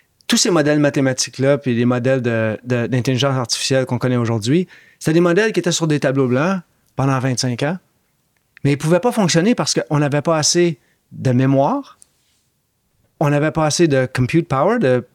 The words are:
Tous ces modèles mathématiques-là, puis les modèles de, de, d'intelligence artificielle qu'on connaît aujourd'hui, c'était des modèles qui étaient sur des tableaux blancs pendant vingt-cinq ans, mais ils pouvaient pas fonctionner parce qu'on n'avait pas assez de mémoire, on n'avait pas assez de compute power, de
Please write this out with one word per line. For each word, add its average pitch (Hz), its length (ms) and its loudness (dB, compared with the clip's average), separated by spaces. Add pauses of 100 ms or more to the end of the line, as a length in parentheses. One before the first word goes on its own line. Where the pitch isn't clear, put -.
(280)
Tous 233 100 0
ces 226 140 0
modèles 151 280 2
mathématiques-là, 135 760 0
puis 131 180 -2
les 120 100 2
modèles 127 360 0
de, 113 420 -2
de, 123 240 -2
d'intelligence 131 480 0
artificielle 131 500 -2
qu'on 123 120 -2
connaît 127 200 -2
aujourd'hui, 117 500 -2 (320)
c'était 156 140 -2
des 165 80 2
modèles 185 300 2
qui 185 80 -4
étaient 175 120 0
sur 165 160 -2
des 147 120 0
tableaux 135 280 0
blancs 165 340 0 (340)
pendant 135 240 0
vingt-cinq 127 440 -4
ans, 170 140 -2 (840)
mais 143 100 2
ils 139 40 0
pouvaient 156 220 0
pas 240 120 -2
fonctionner 185 440 2
parce - 180 -2
qu'on 151 260 -2
n'avait 147 220 0
pas 160 160 0
assez 170 400 0 (340)
de 117 200 -2
mémoire, 139 680 0 (1200)
on 147 100 2
n'avait 147 220 0
pas 156 140 0
assez 165 220 2
de 131 260 0
compute 160 340 0
power, 170 320 0
de 127 360 2